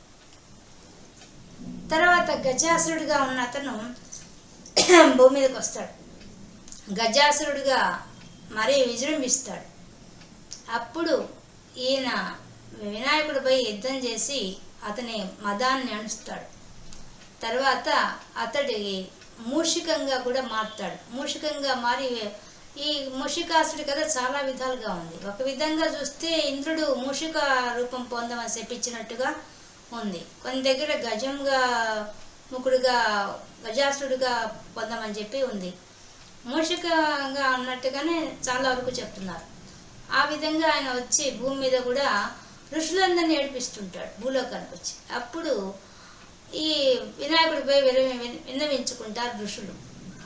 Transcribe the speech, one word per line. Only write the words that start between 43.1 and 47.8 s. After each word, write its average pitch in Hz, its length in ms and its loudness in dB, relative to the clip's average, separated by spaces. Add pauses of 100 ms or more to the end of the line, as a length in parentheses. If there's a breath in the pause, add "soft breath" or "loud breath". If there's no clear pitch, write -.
ఏడిపిస్తుంటాడు 220 840 -6
భూలోకానికి 254 540 -4
వచ్చి. - 420 -10
అప్పుడు 240 580 -4 (800 loud breath)
ఈ 285 440 2 (200)
వినాయకుడిపై 294 600 4